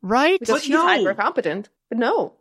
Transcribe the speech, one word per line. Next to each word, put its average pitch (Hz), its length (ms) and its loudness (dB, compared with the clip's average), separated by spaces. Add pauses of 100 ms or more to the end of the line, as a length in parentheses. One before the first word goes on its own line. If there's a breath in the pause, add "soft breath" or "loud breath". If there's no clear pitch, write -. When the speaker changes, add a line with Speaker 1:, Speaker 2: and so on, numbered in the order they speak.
Speaker 1:
right? 277 380 2
Speaker 2:
Because 233 160 0
Speaker 3:
But 294 80 0
Speaker 2:
she's 277 80 -4
Speaker 3:
no. 311 160 4
Speaker 2:
hyper 359 260 2
competent. 208 560 -4 (200)
But 226 80 -6
no. 247 440 -2